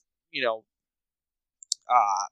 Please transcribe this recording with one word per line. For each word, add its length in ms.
you 140
know, 200
uh, 440